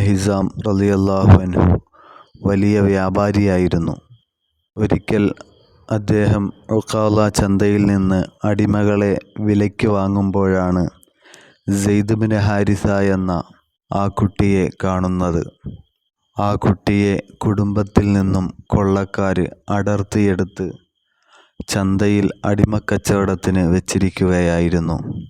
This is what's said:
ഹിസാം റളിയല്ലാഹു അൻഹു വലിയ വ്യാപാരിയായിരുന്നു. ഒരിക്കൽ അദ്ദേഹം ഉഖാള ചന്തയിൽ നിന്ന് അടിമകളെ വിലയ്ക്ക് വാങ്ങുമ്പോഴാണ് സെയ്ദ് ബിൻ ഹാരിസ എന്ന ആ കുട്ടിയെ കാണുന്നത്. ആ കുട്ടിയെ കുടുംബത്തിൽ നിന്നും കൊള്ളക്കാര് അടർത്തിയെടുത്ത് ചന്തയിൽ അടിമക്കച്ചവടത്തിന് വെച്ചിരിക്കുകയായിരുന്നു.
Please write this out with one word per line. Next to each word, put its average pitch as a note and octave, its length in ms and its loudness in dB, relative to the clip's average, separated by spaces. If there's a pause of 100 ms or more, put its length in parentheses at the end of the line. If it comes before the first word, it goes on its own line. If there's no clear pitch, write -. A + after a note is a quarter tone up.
ഹിസാം G2 420 0 (180)
റളിയല്ലാഹു G2 800 4
അൻഹു F2+ 240 0 (800)
വലിയ G2+ 280 2 (120)
വ്യാപാരിയായിരുന്നു. F#2+ 1040 0 (840)
ഒരിക്കൽ G#2 480 0 (640)
അദ്ദേഹം G#2 560 0 (340)
ഉഖാള G#2+ 380 0 (220)
ചന്തയിൽ G#2 440 2 (100)
നിന്ന് F#2+ 280 0 (280)
അടിമകളെ G#2 640 0 (340)
വിലയ്ക്ക് G#2 480 0
വാങ്ങുമ്പോഴാണ് F#2+ 920 0 (1000)
സെയ്ദ് G#2 380 0
ബിൻ G#2+ 140 0 (120)
ഹാരിസ G2+ 400 0 (300)
എന്ന F#2 160 -2 (580)
ആ G2 140 -2 (140)
കുട്ടിയെ G2 480 0 (160)
കാണുന്നത്. F#2 600 -2 (920)
ആ G2+ 120 -2 (160)
കുട്ടിയെ G2+ 500 0 (280)
കുടുംബത്തിൽ G2+ 720 0
നിന്നും G2 340 0 (260)
കൊള്ളക്കാര് G2 760 0 (300)
അടർത്തിയെടുത്ത് G2 880 -2 (1080)
ചന്തയിൽ G2 540 2 (240)
അടിമക്കച്ചവടത്തിന് G2+ 1120 0 (120)
വെച്ചിരിക്കുകയായിരുന്നു. F2 1200 0 (340)